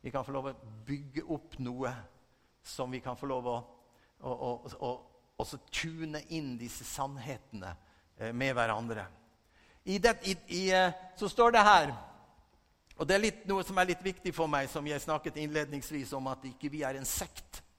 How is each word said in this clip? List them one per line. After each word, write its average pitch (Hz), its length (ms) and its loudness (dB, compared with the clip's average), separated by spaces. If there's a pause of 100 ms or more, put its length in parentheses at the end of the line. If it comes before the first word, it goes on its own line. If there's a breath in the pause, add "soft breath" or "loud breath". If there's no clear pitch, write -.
Vi 127 100 -10
kan 131 100 -2
få 139 120 -8
lov 135 160 -4
å 127 40 -12 (300)
bygge 143 480 -8
opp - 320 -10
noe 123 260 -2 (720 soft breath)
som 127 300 -6
vi 123 100 -8
kan 123 140 -6
få 147 100 -8
lov 127 220 -2
å, 117 80 -2 (640 soft breath)
å, 131 100 -6
å, 123 220 -4 (320)
å, 123 80 -2 (420)
å - 140 -4
så 143 100 -12 (140)
tune 160 480 -6 (160)
inn 139 240 -4
disse 120 260 -10
sannhetene, 123 840 -8 (420 soft breath)
eh, 110 160 -6
med 131 240 0
hverandre. 113 520 0 (760 soft breath)
I 190 160 -2
det, 226 240 6
i, 190 140 -2 (100)
i, 185 240 0
eh, 185 200 8 (240)
så 202 140 -4
står 233 220 8
det 226 120 10
her, 170 300 10 (1040)
og 151 100 -2
det 185 80 4
er 208 80 4
litt, 214 260 -2
noe 196 180 2
som 190 120 0
er 180 100 4
litt 175 140 -2
viktig 185 320 -4
for 165 120 2
meg, 139 240 0
som 147 160 -4
jeg 147 160 -2
snakket 151 380 -4
innledningsvis 147 720 -4
om, 131 160 -4
at 127 160 -10
ikke 135 240 -8
vi 151 160 -4
er 135 120 -4
en 135 80 -6
sekt. - 520 -6 (200)